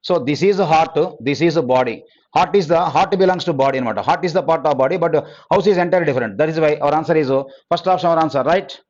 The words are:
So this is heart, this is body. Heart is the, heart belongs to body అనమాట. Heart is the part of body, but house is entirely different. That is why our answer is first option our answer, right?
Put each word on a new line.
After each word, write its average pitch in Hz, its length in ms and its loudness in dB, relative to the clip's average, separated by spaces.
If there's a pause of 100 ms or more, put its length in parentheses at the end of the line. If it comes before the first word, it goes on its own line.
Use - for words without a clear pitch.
So 185 60 0 (160)
this 139 200 -2
is 196 80 2 (140)
heart, 160 260 2 (300)
this 143 200 -2
is 156 80 0 (180)
body. 123 240 0 (380)
Heart 180 240 0
is 175 120 -2
the, 165 80 2 (160)
heart 185 160 2 (100)
belongs 185 260 0
to 170 140 -2
body 135 200 2
అనమాట. 110 260 -4
Heart 147 200 0
is 156 100 -6
the 180 120 0
part 160 200 0
of 147 120 2
body, 143 220 0
but 165 100 0 (380)
house 180 200 2
is 180 120 2
entirely 175 260 0
different. 120 300 -2
That 156 120 2
is 160 120 -4
why 151 80 2 (140)
our 143 140 2
answer 160 220 0
is 131 80 -2 (400)
first 175 240 -2
option 175 180 0
our 165 120 2
answer, 143 280 0
right? 190 200 -2 (180)